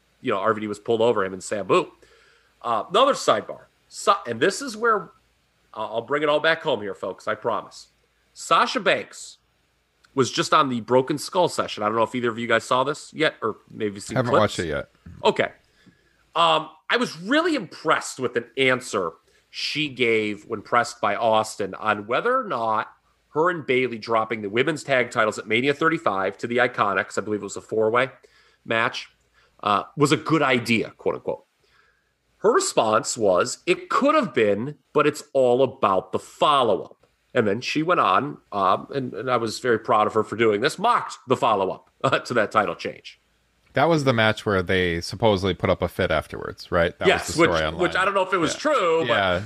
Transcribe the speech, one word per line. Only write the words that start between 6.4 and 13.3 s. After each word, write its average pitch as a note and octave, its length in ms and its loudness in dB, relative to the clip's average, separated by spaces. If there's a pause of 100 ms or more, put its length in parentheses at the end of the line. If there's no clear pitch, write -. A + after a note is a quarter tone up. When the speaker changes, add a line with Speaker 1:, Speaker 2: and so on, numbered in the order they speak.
Speaker 1:
home C3 180 -2
here, G2 140 -8
folks. - 320 -10
I G#2+ 80 -4
promise. - 540 -8 (440)
Sasha A3+ 460 0
Banks D#3+ 580 -4 (760)
was B2+ 160 2
just E3 220 -2
on D#3 160 4
the B2 120 -4
Broken C3 380 2
Skull F3+ 300 0
session. G#2 340 -4
I - 20 0
don't G#2+ 100 0
know A#2 80 2
if A2 120 -2
either A#2+ 140 -2
of A2+ 100 -6
you A#2 80 -4
guys A2+ 160 2
saw B2+ 200 0
this D3 300 -8
yet, D3+ 300 -2